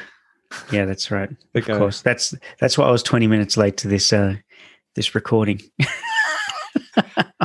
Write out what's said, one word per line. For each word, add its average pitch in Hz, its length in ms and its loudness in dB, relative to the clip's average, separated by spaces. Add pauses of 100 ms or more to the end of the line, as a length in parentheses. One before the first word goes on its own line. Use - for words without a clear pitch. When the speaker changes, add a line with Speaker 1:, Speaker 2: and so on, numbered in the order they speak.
(720)
Speaker 1:
Yeah, 101 140 0
that's 95 260 -6
right. 98 160 -2 (160)
Speaker 2:
<laughs> - 100 -20
think 113 140 -2
Speaker 1:
Of 110 80 -2
Speaker 2:
I 104 40 2
Speaker 1:
course. 101 220 0
That's, - 320 0 (280)
that's 127 160 2
why 139 100 4
I 131 40 6
was 120 120 2
twenty 117 240 2
minutes 107 300 2
late 101 220 4
to 101 100 -4
this, 98 240 2
uh, 98 220 2 (600)
this - 200 -2
recording. 107 460 0 (160)
<laughs> 807 1160 -4 (520)